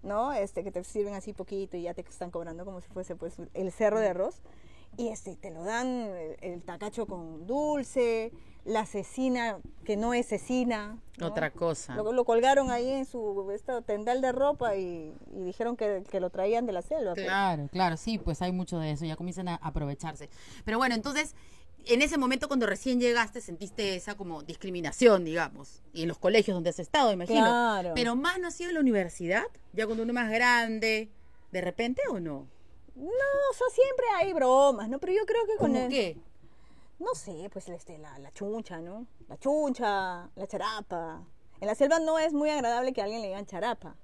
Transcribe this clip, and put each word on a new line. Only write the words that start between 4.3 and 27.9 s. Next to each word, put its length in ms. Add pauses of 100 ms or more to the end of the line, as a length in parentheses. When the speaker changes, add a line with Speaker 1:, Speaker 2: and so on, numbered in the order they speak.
Speaker 1:
Y, 140
este, 260
te 160
lo 120
dan 240
el, 540
el 220
tacacho 440
con 380
dulce, 880 (320)
la 220
cecina, 760 (260)
que 100
no 180
es 140
cecina, 720 (220)
¿no? 80
Speaker 2:
Otra 240
cosa. 440
Speaker 1:
Lo, 180
lo 120
colgaron 460
ahí 180
en 160
su, 460
este, 320
tendal 380
de 100
ropa 440
y, 380 (200)
y 100
dijeron 340
que, 320
que 100
lo 100
traían 360
de 80
la 80
selva, 320
pues. 120
Speaker 2:
Claro, 460
claro, 260
sí, 200
pues 240
hay 100
mucho 280
de 120
eso, 140
ya 100
comienzan 340
a 60
aprovecharse. 720 (360)
Pero 140
bueno, 160
entonces, 400 (540)
en 120
ese 160
momento 300
cuando 180
recién 340
llegaste 420
sentiste 540
esa 200
como 280
discriminación, 840
digamos, 560 (120)
y 100
en 40
los 100
colegios 380
donde 160
has 80
estado, 320
imagino. 340
Speaker 1:
Claro. 500